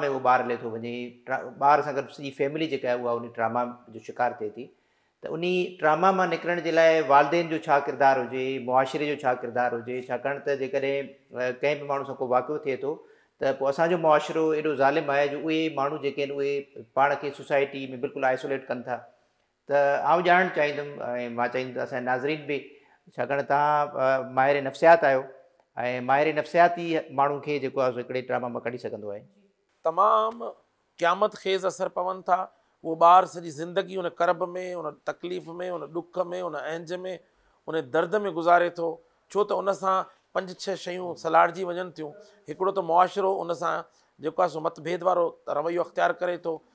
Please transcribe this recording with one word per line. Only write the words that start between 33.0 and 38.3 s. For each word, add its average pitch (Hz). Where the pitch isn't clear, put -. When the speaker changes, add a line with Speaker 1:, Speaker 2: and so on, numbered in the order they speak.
Speaker 2:
سڄي 170
زندگي 175
ان 175
ڪرب ۾، 170
ان 156
تڪليف ۾، 165
ان 175
ڏک ۾، 165
ان 160
انج ۾، 156
ان 156
درد ۾ 170